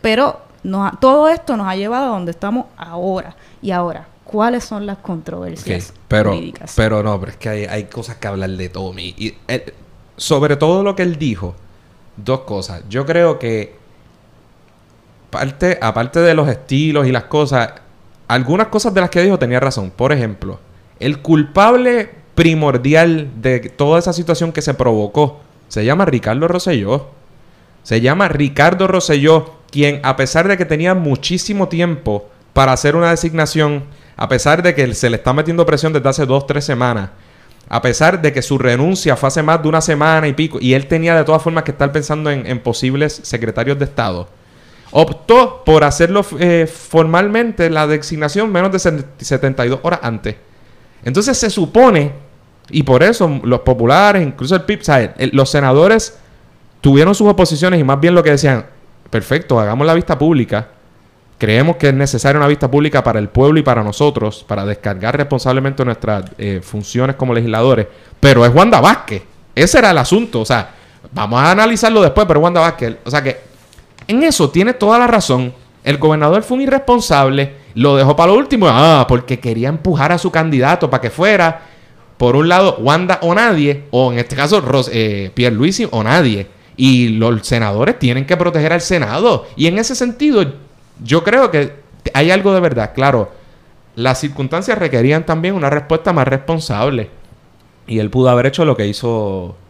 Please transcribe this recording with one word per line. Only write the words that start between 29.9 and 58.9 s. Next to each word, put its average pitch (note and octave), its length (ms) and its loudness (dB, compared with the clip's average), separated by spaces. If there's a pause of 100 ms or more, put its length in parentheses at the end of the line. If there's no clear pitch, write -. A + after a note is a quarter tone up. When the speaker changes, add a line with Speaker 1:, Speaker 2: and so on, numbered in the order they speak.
Speaker 2:
a C3+ 120 -2
pesar D#3+ 320 0
de G3 80 0
que F3 80 -2
tenía D#3+ 300 0
muchísimo F3+ 760 -2
tiempo D#3+ 600 -4 (240)
para C3+ 200 4
hacer D3 240 0
una E3+ 140 2
designación, D#3 760 -2 (300)
a - 140 -6
pesar D3 340 0
de F3 120 2
que B2+ 200 0
se B2 140 -2
le A#2 80 -2
está B2+ 160 -2
metiendo E3 320 0
presión D#3 280 0
desde C#3 160 0
hace C3+ 180 -2
dos, C3+ 200 0
tres C#3 200 -4
semanas, A#2+ 420 -2 (600)
a A#2 120 -4
pesar D#3 400 0
de D3+ 100 2
que C3 120 -4
su C3+ 160 -2
renuncia C3 580 0
fue C3+ 120 -2
hace D#3 140 -2
más D#3+ 200 0
de D3+ 80 0
una D#3+ 100 2
semana D#3 480 0
y C3+ 60 -2
pico, D#3+ 260 -4
y B2+ 140 2
él C#3 120 0
tenía E3 300 0
de D#3 80 2
todas D#3 180 2
formas E3 220 -2
que D#3 60 -6
estar C#3+ 200 -2
pensando D3+ 400 -4
en, C3+ 160 -6
en A#2 140 -6
posibles C3+ 640 -4
secretarios A#2 540 -4
de C#3 80 -2
Estado, F#2 420 -6 (640)
optó A3 720 2
por D#3 180 6
hacerlo, E3+ 420 2 (140)
eh, E3+ 320 2
formalmente F3+ 1000 0
la D#3 160 0
designación D3+ 680 -2
menos F#3 180 0
de F#3+ 80 -2
se-, D#3 260 -2 (140)
setenta C3 460 -2
y B2 60 -2
dos C3+ 120 -6
horas E3+ 200 -2
antes. A2+ 340 -6 (680)
Entonces F#3+ 360 -2
se A3+ 100 -2
supone, F3+ 640 2 (580)
y D3+ 120 0
por C3 200 4
eso F3 400 0
los A#2+ 180 0
populares, D3+ 600 2
incluso C#3 320 -4
el F3+ 80 0
pip, G#3 200 -4
o - 20 -18
sea, C3 320 2
el, - 160 -2
los C3+ 180 2
senadores D3+ 680 2 (640)
tuvieron D3 320 6
sus G#3 140 4
oposiciones F3+ 520 2
y C#3+ 40 2
más C3+ 140 2
bien E3+ 160 2
lo E3+ 80 6
que D3+ 80 2
decían, C3+ 360 2 (420)